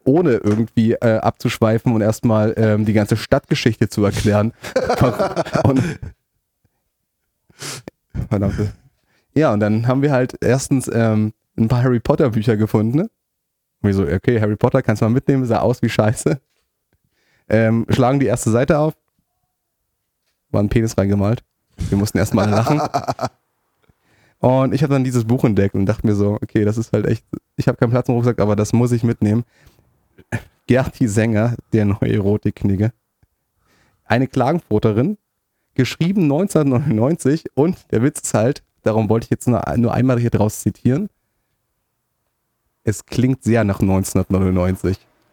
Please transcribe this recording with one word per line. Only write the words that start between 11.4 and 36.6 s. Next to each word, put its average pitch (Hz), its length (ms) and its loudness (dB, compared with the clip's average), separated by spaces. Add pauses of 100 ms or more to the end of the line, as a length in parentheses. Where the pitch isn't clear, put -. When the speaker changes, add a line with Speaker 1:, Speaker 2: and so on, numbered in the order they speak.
Speaker 1:
ein 110 100 2
paar 123 160 2
Harry 123 160 2
Potter 143 300 0
Bücher 110 280 0
gefunden, 110 400 0
ne? 175 60 0 (760)
Und 104 60 0
wir 98 60 2
so, 95 100 0
okay, 95 360 0
Harry 107 160 0
Potter, 131 260 0
kannst 107 200 -2
du 117 40 2
mal 110 60 2
mitnehmen, 135 340 0
sah 117 140 -2
aus 117 220 -2
wie 120 80 0
Scheiße. 117 500 0 (1080)
Ähm, 113 400 2
schlagen 131 300 2
die 131 60 0
erste 107 260 -2
Seite 139 280 2
auf. 156 140 -2 (1600)
War 104 80 2
ein 104 60 -2
Penis 113 280 0
reingemalt. 101 460 0 (460)
Wir 98 100 0
mussten 104 180 -2
erstmal 107 320 0
lachen. 123 320 0
Speaker 2:
<laughs> 127 480 -6 (1120)
Speaker 1:
Und 131 340 2
ich 127 100 0
hab 139 60 0
dann 135 140 2
dieses 123 220 -2
Buch 120 180 0
entdeckt 98 320 2
und 101 100 0
dachte 104 200 -2
mir 104 80 2
so, 101 280 0
okay, 107 240 -2
das 107 120 0
ist - 160 -4
halt 107 140 0
echt, 113 160 -2 (320)
ich - 120 -2
hab 123 120 -2
keinen 120 100 2
Platz 123 200 0
im 123 60 0
Rucksack, 120 240 0
aber 104 160 2
das 107 180 0
muss 120 180 2
ich 117 120 0
mitnehmen. 113 400 0 (1200)
Gerti 127 400 0
Sänger, 113 480 0 (180)
der 107 120 2
neue 107 280 0
Erotikknigge. 104 760 -2 (1120)
Eine 123 240 0
Klagenfurterin, 123 880 0 (560)
geschrieben 165 540 0
neunzehnhundertneunundneunzig 143 1160 0 (100)